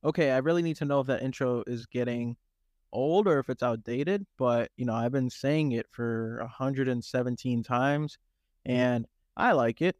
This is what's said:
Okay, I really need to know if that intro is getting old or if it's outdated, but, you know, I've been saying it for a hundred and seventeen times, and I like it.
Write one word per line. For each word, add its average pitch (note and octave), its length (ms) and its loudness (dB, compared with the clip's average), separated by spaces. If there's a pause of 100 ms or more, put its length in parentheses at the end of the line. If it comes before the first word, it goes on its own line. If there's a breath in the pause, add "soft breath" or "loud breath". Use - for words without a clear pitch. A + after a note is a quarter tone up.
Okay, D3+ 280 2
I C3 60 4
really E3 240 2
need E3 160 -2
to D#3 60 -4
know C#3+ 140 2
if C3+ 80 0
that B2+ 160 0
intro B2+ 440 0
is A#2+ 200 -8
getting A#2+ 500 -4 (560)
old E3 360 2
or D3+ 100 4
if C3 100 -4
it's - 140 -4
outdated, B2 640 -2 (100)
but, A#2+ 400 0
you B2+ 80 -4
know, A#2 100 0
I've A#2 180 0
been C3 180 0
saying D3 420 0
it A#2 180 -2
for A#2 500 -4
a A2+ 60 -6
hundred C3 420 -2
and A#2+ 160 -2
seventeen B2 580 -2
times, C#3+ 560 0 (480)
and B2 400 2 (300)
I A#3+ 160 2
like A#2 280 2
it. F3+ 200 0